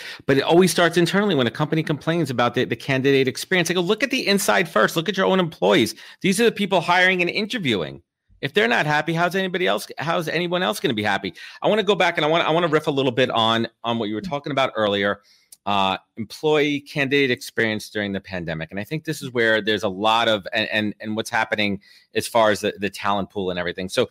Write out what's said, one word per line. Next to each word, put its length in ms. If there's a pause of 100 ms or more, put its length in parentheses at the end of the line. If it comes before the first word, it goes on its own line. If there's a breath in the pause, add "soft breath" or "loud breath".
(260 loud breath)
But 120
it 60
always 260
starts 260
internally 380
when 140
a 20
company 320
complains 480
about 240
the, 100
the 120
candidate 500
experience. 400
They 80
go, 60
"Look 240
at 80
the 160
inside 400
first. 260
Look 140
at 80
your 100
own 140
employees. 560 (240 loud breath)
These 200
are 40
the 80
people 280
hiring 400
and 80
interviewing. 760 (380)
If 140
they're 140
not 180
happy, 260
how's 220
anybody 320
else, 200 (120)
how's 300
anyone 340
else 180
gonna 140
be 80
happy?" 320 (260 loud breath)
I 80
wanna 140
go 120
back 220
and 80
I 40
wanna, 160
I 60
wanna 180
riff 180
a 40
little 220
bit 180
on, 360 (180)
on 140
what 100
you 60
were 80
talking 300
about 240
earlier, 440 (460 soft breath)
uh, 320 (180)
employee 640
candidate 500
experience 600
during 220
the 80
pandemic. 500
And 100
I 40
think 200
this 160
is 100
where 300
there's 220
a 80
lot 360
of, 280
and, 160
and, 300
and 160
what's 120
happening 540 (320 soft breath)
as 120
far 240
as 120
the, 160
the 100
talent 400
pool 220
and 80
everything. 320
So 200